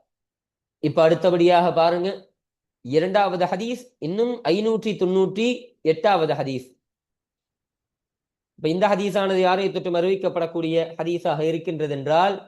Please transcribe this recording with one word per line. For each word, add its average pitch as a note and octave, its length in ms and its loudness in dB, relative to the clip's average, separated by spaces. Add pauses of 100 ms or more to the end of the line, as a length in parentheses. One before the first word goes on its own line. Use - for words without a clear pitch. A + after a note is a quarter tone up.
(840)
இப்ப D3+ 200 0
அடுத்தபடியாக F3 680 4
பாருங்க, E3+ 360 0 (760)
இரண்டாவது F3+ 600 2
ஹதீஸ், A3+ 380 -6 (160)
இன்னும் G#3+ 340 -2 (100)
ஐநூற்றி G#3+ 520 0
தொண்ணூற்றி F#3 520 0 (340)
எட்டாவது D#3+ 520 2
ஹதீஸ். C3+ 340 -6 (1900)
இப்ப D3+ 100 -4
இந்த F#3 180 2
ஹதீஸானது G3 520 0
யாரை F#3 280 2
தொட்டும் F3 320 -4
அறிவிக்கப்படக்கூடிய E3+ 760 -2 (200)
ஹதீஸாக E3 460 -4
இருக்கின்றது D#3+ 540 -4
என்றால், D#3+ 400 2 (120)